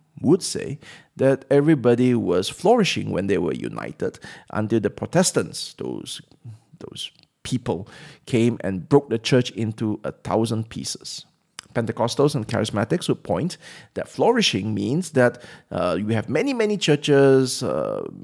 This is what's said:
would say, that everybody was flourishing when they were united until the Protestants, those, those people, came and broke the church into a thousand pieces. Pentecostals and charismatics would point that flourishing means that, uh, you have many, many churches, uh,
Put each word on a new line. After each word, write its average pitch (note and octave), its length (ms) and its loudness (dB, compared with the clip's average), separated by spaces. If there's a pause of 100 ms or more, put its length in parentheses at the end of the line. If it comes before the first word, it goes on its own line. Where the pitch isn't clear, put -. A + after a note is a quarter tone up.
(200)
would F#3 220 2
say, - 360 -8 (380)
that C3+ 340 2
everybody B2+ 640 4
was F#2+ 340 0
flourishing F3+ 600 0
when F#2 160 -2
they G2 100 2
were E2 160 0
united - 640 -8 (320)
until G#2+ 300 0
the G2+ 80 0
Protestants, - 840 -2
those, - 480 -10 (560)
those - 320 -14 (320)
people, G2 440 -6 (380)
came A#2+ 380 2
and F#2+ 260 -6
broke C#3+ 220 4
the A2+ 80 0
church B2 320 2
into A2 520 -4
a D2 100 -6
thousand A2 580 -2
pieces. - 560 -12 (480)
Pentecostals A#2+ 600 0
and C3+ 140 -4
charismatics A2 600 -2
would - 140 -2
point G#2 340 -4 (380)
that - 140 -8
flourishing C3+ 680 0
means A#2+ 360 -2
that, B2 320 2 (280)
uh, F2+ 280 -2
you G#2 100 -4
have A2 200 -2
many, B3 240 0
many G#3+ 240 0
churches, C#3 840 4
uh, A#1 400 -2 (220)